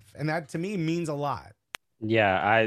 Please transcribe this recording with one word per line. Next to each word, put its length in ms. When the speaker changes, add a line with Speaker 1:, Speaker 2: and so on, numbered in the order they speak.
Speaker 1:
And 100
that 220
to 80
me 180
means 320
a 60
lot. 380
Speaker 2:
Yeah, 400
I, 260